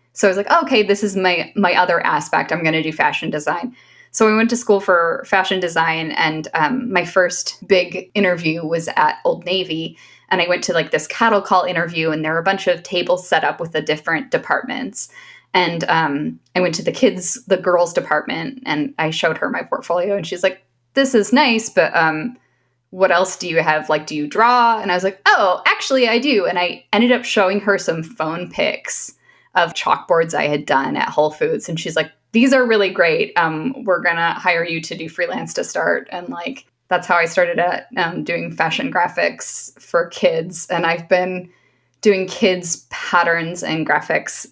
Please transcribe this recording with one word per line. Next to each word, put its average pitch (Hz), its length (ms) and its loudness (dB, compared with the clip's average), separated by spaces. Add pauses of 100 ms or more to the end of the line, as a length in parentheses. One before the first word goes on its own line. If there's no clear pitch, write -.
(140)
So - 140 2
I - 20 8
was 185 80 0
like, 202 140 0
"Okay, 269 320 4
this 202 200 2
is 196 120 -2
my, 185 400 0
my 190 180 4
other 175 320 4
aspect. 165 460 -2
I'm 165 120 -4
gonna 160 200 0
do 156 80 -4
fashion 151 400 -2
design." 160 440 -6 (360)
So 220 200 4
I 214 40 2
went 226 160 2
to 240 40 0
school 214 240 2
for 170 460 2
fashion 190 340 0
design, 160 520 0
and, 156 420 -2
um, 151 400 0
my 175 120 2
first - 640 -2
big 185 460 0
interview 170 500 0
was 160 240 -4 (100)
at 151 280 2
Old 170 200 -2
Navy. 165 520 -4 (320)
And 180 140 2
I 175 40 -2
went 175 180 0
to, 180 80 -2
like, 165 180 0
this 156 160 -2
cattle 214 340 2
call 185 220 2
interview, 165 480 -2
and 156 120 -2
there 156 100 -2
were 165 40 0
a 170 60 -2
bunch 190 240 0
of 170 160 0
tables 175 440 -2
set 160 160 2
up - 160 -2
with 165 120 -8
the 156 100 -2
different 151 480 -4
departments. - 800 -4 (460)
And, 170 300 0
um, 156 540 0 (160)
I - 40 2
went 175 160 2
to 170 80 -6
the - 80 0
kids, - 560 0
the 185 100 2
girls 175 360 2
department, 165 720 -4
and 147 320 -2
I 160 100 0
showed 160 300 -2
her - 100 -4
my 175 140 -6
portfolio, 180 520 -4
and 175 120 -6
she's 175 160 -8
like, 185 180 -2 (320)
"This 269 220 2
is 208 180 4
nice, 247 340 2
but, - 280 2
um, 160 420 0 (540)
what 185 200 2
else 185 240 2
do 180 140 -8
you 165 120 2
have? 156 280 -2
Like, 151 160 0
do 156 100 -8
you 147 100 -4
draw?" 233 540 4
And 202 100 -6
I 180 60 2
was 180 80 -2
like, 190 220 -2
"Oh, 233 400 4
actually, 269 420 2
I 226 100 2
do." 240 280 2
And 175 120 0
I 175 360 -4
ended 233 180 6
up 247 140 0
showing 202 340 2
her 202 180 0
some 165 240 -4
phone 160 480 -6
pics - 640 -6 (400)
of 170 200 2
chalkboards 165 600 0
I 151 140 0
had 147 180 -2
done 143 300 0
at 143 140 0
Whole 151 220 2
Foods. 151 360 -4
And 165 100 -6
she's 160 200 -6
like, 156 120 -2 (220)
"These 247 220 4
are 262 120 4
really 214 240 4
great. 165 480 0
Um, 160 460 -2
we're 175 180 0
gonna 170 340 0
hire 170 280 0
you 165 180 -4
to 165 140 -10
do 160 140 -10
freelance 170 460 -6
to 175 100 -4
start." 170 440 -2
And, 175 200 -10
like, 175 380 -12 (200)
that's 175 200 0
how 180 100 4
I 170 80 4
started 170 340 2
at, 175 280 -2 (100)
um, 165 260 -2
doing 170 260 -4
fashion 160 440 -2
graphics 175 880 -4
for 170 260 -2
kids. 170 600 -2
And 175 180 -2
I've 165 240 -2
been 185 400 0 (500)
doing 190 280 2
kids 180 640 0
patterns 170 680 0
and 160 240 -4
graphics 151 680 -2